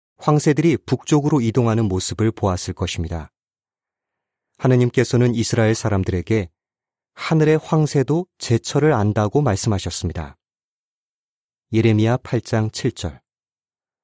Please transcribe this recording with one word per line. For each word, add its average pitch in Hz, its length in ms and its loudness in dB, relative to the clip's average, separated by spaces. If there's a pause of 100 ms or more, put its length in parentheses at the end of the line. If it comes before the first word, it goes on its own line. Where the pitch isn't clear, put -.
(160)
황새들이 151 600 2
북쪽으로 147 640 0
이동하는 113 420 0
모습을 98 480 -2
보았을 92 400 -4
것입니다. 85 580 -8 (1300)
하느님께서는 123 760 2
이스라엘 113 400 0
사람들에게 95 760 -2 (640)
하늘의 156 440 2
황새도 151 680 0 (120)
제철을 143 560 0
안다고 107 480 0
말씀하셨습니다. 92 960 -4 (1400)
예레미야 113 440 2
팔 - 220 -4
장 107 300 -2
칠 - 220 -4
절. 76 280 -10 (840)